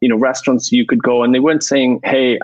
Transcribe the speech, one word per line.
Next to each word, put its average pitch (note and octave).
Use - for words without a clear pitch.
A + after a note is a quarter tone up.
You B2+
know, A2+
restaurants B2+
you B2
could A#2+
go B2
and B2
they B2+
weren't D3+
saying, B2+
"Hey, B2+